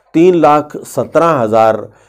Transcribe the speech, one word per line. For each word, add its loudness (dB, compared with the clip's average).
तीन 2
लाख 0
सत्रह -4
हज़ार, 0
अ, -12